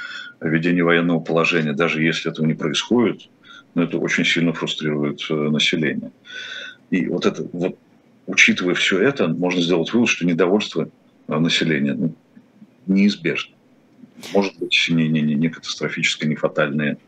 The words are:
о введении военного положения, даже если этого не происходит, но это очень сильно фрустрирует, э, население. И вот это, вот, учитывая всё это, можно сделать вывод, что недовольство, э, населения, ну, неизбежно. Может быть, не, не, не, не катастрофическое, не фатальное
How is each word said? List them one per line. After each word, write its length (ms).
о 60
введении 340
военного 380
положения, 540
даже 300
если 260
этого 160
не 80
происходит, 760
но 100
это 140
очень 280
сильно 280
фрустрирует, 760
э, 40
население. 800
И 160
вот 180
это, 280
вот, 220
учитывая 480
всё 240
это, 300
можно 320
сделать 320
вывод, 160
что 180
недовольство, 600
э, 120
населения, 560
ну, 180
неизбежно. 680
Может 260
быть, 320
не, 160
не, 140
не, 140
не 140
катастрофическое, 800
не 60
фатальное 640